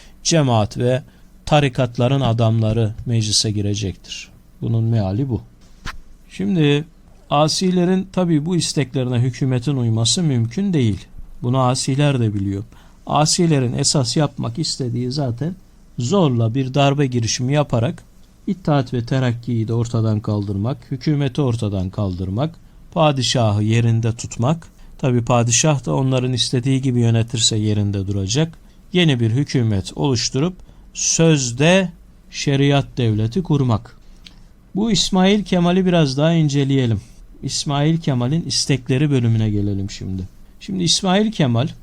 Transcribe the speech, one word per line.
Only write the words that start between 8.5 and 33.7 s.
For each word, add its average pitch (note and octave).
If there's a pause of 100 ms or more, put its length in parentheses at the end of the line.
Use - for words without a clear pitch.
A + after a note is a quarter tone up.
isteklerine B2+
hükümetin B2+
uyması A#2
mümkün D3
değil. A#2 (360)
Bunu B2
asiler C3
de A2
biliyor. G2 (420)
Asilerin D3
esas C3+
yapmak C3
istediği B2
zaten C#3 (440)
zorla B2
bir C3
darbe C#3+
girişimi B2
yaparak C#3+ (440)
İttihat C#3+
ve A#2+
Terakki'yi A#2+
de A2+
ortadan A2
kaldırmak, G#2
hükümeti C#3+
ortadan G#2
kaldırmak, G2 (380)
padişahı B2
yerinde A2+
tutmak. B2 (300)
Tabii B2
padişah B2
da D#3
onların C3
istediği C3
gibi B2
yönetirse A2+
yerinde G2+
duracak. G2+ (340)
Yeni D#3
bir A2+
hükümet A#2
oluşturup C#3+ (380)
sözde E3 (380)
şeriat C#3 (100)
devleti A2+
kurmak. C3 (800)